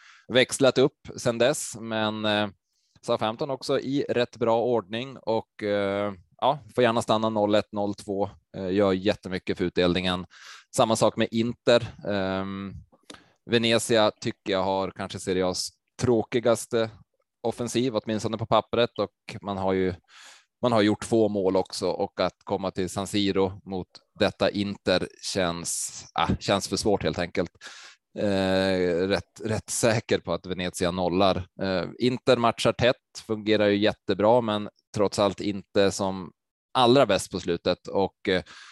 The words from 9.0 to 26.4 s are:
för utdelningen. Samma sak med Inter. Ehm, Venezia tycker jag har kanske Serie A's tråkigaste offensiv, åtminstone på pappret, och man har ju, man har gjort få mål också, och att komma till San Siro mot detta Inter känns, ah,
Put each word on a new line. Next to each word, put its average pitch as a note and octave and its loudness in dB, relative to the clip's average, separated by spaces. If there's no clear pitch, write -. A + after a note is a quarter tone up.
för G2 0
utdelningen. F2+ 0
Samma A2+ 4
sak - 2
med A2+ 0
Inter. A#2 2
Ehm, G2 -4
Venezia A2+ 2
tycker - -8
jag F#2+ 0
har F#2+ -2
kanske G2 -10
Serie F#2 -2
A's F#2 -4
tråkigaste A2+ 0
offensiv, A#2 -4
åtminstone A2 -4
på A2 -6
pappret, A2+ 2
och G#2 -2
man G2 -6
har F#2+ 0
ju, F#2 0
man B2 2
har A2 4
gjort G#2 2
få A2 2
mål F#2+ 0
också, F#2+ 0
och F2+ -4
att F#2 0
komma F#2+ -4
till F2+ -4
San G2+ -4
Siro G2 0
mot F#2 -8
detta G2 2
Inter G2 -2
känns, F2 -4
ah, E2 0